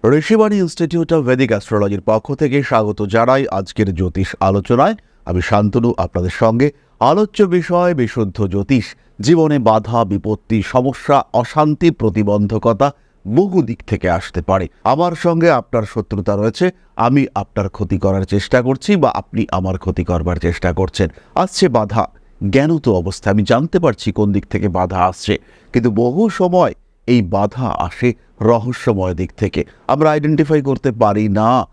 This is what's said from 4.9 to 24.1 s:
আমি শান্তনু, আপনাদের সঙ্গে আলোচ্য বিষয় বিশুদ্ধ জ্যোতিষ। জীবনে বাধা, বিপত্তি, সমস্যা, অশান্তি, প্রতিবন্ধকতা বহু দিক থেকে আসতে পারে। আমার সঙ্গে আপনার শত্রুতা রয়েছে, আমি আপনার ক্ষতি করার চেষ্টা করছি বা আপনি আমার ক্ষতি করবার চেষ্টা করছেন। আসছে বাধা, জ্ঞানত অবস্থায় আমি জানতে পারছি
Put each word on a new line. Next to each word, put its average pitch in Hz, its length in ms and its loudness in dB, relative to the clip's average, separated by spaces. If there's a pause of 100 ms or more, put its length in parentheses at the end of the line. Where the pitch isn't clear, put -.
আমি 90 160 -2
শান্তনু, 107 560 2
আপনাদের 90 320 -2
সঙ্গে 120 420 2 (280)
আলোচ্য 196 440 2
বিষয় 175 500 0
বিশুদ্ধ 110 540 -2
জ্যোতিষ। 101 480 -2 (260)
জীবনে 151 380 4
বাধা, 110 460 2
বিপত্তি, 104 560 -2
সমস্যা, 131 600 0 (100)
অশান্তি, 151 580 2
প্রতিবন্ধকতা 104 1000 0 (360)
বহু 180 340 2
দিক 120 260 -6
থেকে 92 220 -2
আসতে 85 320 -4
পারে। 95 260 0 (160)
আমার 160 280 2
সঙ্গে 165 400 2
আপনার 120 320 -2
শত্রুতা 101 520 -4
রয়েছে, 113 360 0 (240)
আমি 131 400 2
আপনার - 340 -4
ক্ষতি 98 280 -4
করার 95 260 0
চেষ্টা 101 380 0
করছি 135 340 0
বা 147 140 2
আপনি - 420 -4
আমার 92 260 -2
ক্ষতি 92 260 -4
করবার 85 320 -2
চেষ্টা 85 380 -2
করছেন। 90 360 -2 (260)
আসছে 180 340 2
বাধা, 110 400 0 (400)
জ্ঞানত 147 400 2
অবস্থায় 95 440 0
আমি 104 100 2
জানতে 135 360 0
পারছি 127 320 -2